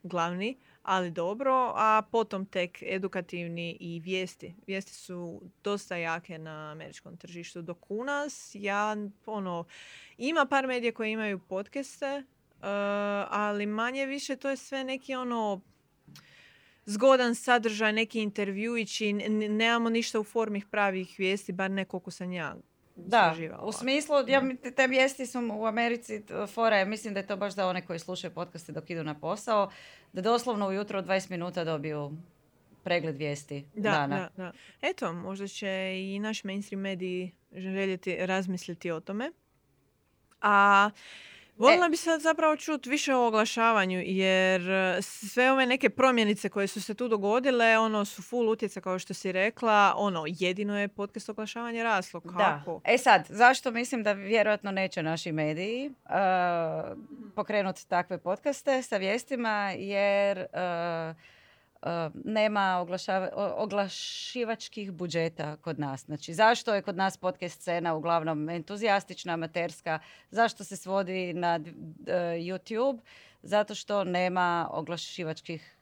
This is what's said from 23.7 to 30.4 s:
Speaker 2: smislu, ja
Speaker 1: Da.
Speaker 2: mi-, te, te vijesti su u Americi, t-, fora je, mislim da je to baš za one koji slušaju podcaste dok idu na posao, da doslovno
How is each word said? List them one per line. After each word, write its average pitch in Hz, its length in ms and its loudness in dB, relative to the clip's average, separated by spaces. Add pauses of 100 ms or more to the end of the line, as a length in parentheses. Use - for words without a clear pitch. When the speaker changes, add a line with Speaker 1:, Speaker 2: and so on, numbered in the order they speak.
Speaker 2:
smislu, 285 460 0
ja 262 220 4
Speaker 1:
Da. - 0 -
Speaker 2:
mi-, 262 160 -2
te, 240 140 -10
te 262 160 4
vijesti 262 400 2
su 247 140 -6 (120)
u 214 140 -4
Americi, 233 560 -2
t-, - 240 -6
fora 226 300 2
je, 190 80 4
mislim 214 300 -6
da 196 60 -2
je 196 60 -10
to 202 100 -4
baš 196 180 -4
za 196 120 0
one 180 200 -2
koji 170 120 -6
slušaju 175 360 -8
podcaste 165 380 -10
dok - 180 -10
idu 165 140 -6
na 151 100 -4
posao, 196 560 0 (420)
da 185 100 -6
doslovno 226 460 2